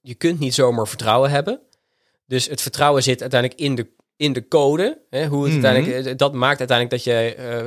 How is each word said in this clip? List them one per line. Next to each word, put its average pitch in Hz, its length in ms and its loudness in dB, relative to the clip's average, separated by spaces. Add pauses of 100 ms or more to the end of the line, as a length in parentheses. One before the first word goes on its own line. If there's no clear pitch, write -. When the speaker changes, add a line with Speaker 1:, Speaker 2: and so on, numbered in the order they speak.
Speaker 1:
je 127 140 -14
kunt 170 240 -2
niet 135 140 -4
zomaar 117 340 2
vertrouwen 120 420 0
hebben. 143 320 -2 (640)
Dus 127 220 -2
het 147 140 -8
vertrouwen 143 420 2
zit 127 180 0
uiteindelijk 123 380 -2
in 139 160 -2
de, 120 120 -4 (280)
in 147 180 0
de 120 140 -6
code. 160 640 2
Hè, 139 160 -4
hoe 143 180 0
het 151 120 0
Speaker 2:
Mhm. 131 100 2
Speaker 1:
uiteindelijk, 127 420 2
eh, 131 100 -6
dat 139 160 2
maakt 131 260 0
uiteindelijk 123 440 0
dat 120 100 0
je, 113 220 0
eh, 117 320 -8